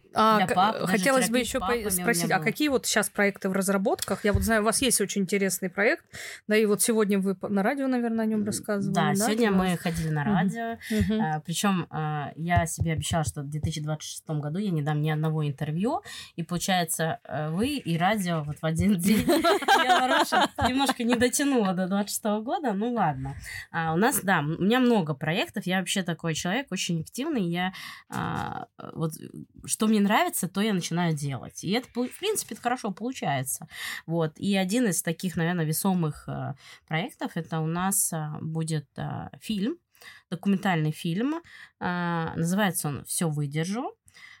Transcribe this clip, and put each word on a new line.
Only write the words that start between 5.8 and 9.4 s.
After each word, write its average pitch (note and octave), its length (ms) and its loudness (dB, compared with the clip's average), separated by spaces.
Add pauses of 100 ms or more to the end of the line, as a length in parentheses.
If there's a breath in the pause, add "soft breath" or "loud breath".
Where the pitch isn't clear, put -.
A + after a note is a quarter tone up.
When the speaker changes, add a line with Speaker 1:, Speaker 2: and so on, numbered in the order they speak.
Speaker 1:
да, G#3+ 100 2
и A3 100 6
вот G3+ 160 2
сегодня G#3+ 360 4
вы F#3+ 160 0
по-, - 140 -8
на G3 140 2
радио, C4+ 260 0
наверное, A#3 360 0
о A3 40 0
нем G#3+ 160 0
Speaker 2:
М, - 0 -
Speaker 1:
рассказывали, G3 720 0
Speaker 2:
да, - 0 -
Speaker 1:
да, G3+ 180 2
Speaker 2:
сегодня A3+ 180 2